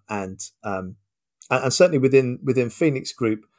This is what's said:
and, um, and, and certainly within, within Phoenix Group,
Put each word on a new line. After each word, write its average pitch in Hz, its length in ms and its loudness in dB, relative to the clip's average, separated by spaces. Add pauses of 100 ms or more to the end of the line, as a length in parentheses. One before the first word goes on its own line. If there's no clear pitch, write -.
and, 95 320 -8 (220)
um, 95 340 -8 (540)
and, 127 140 0
and 131 80 0
certainly 180 260 4
within, 131 440 2
within 123 280 0
Phoenix 143 420 -2
Group, 110 340 -4 (120)